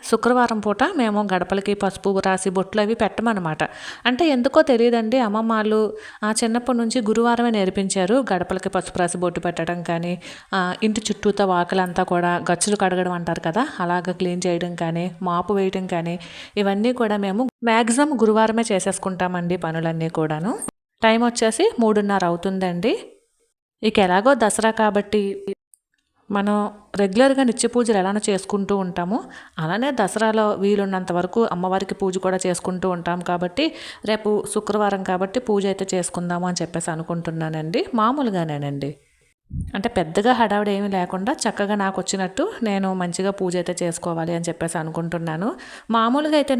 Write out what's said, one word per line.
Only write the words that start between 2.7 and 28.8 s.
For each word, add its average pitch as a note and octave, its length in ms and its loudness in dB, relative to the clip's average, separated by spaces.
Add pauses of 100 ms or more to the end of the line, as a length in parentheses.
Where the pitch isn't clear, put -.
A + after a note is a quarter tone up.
అవి G#3+ 200 2
పెట్టమన్నమాట. G3 600 0 (460)
అంటే B3 160 2 (100)
ఎందుకో B3+ 240 4 (120)
తెలియదండి, A#3 560 4
అమ్మమ్మ A3 320 0
వాళ్ళు G#3+ 200 2 (480)
ఆ G#3+ 40 2 (100)
చిన్నప్పటి A#3+ 400 0
నుంచి A3+ 280 0
గురువారమే A#3 460 4
నేర్పించారు. G3 600 2 (140)
గడపలకి F#3 440 -2
పసుపు - 280 -2
రాసి F3 200 0
బొట్టు F3 220 -2
పెట్టడం F3 380 -2
కానీ, E3+ 300 -2 (440)
ఆ, F#3+ 40 2 (260)
ఇంటి G#3+ 200 0
చుట్టూతా G3+ 460 0
వాకిలంతా F3+ 580 0
కూడా F3 220 2 (180)
గచ్చులు G3 320 0
కడగడం F3+ 360 0
అంటారు E3 280 -4
కదా, F#3+ 180 0 (200)
అలాగ F3+ 360 -2
క్లీన్ F3+ 260 -2
చేయడం F3 360 -2
కానీ, E3+ 220 -2 (240)
మాపు F3+ 300 0
వేయడం F#3+ 360 0
కానీ, E3+ 200 -2 (480)
ఇవన్నీ G3+ 380 2
కూడా G#3+ 240 2
మేము G3+ 220 0 (240)
మ్యాక్సిమం A#3+ 420 4 (120)
గురువారమే A3 480 4
చేసేసుకుంటామండి F3+ 920 -2
పనులన్నీ E3 540 -2
కూడాను. D#3 340 -2 (540)
టైమ్ A3+ 240 4
వచ్చేసి A#3 360 2 (180)
మూడున్నర G3+ 480 2
అవుతుందండి. F#3 600 -2 (880)
ఇక G#3+ 160 2 (100)
ఎలాగో G3+ 260 6 (100)
దసరా A3 280 2 (100)
కాబట్టి G#3 400 2 (1080)
మనం G3+ 260 2 (440)
రెగ్యులర్గా B3+ 460 4
నిత్య A#3 260 0
పూజలు A3+ 280 2
ఎలానో G3 260 0
చేసుకుంటూ G3 560 0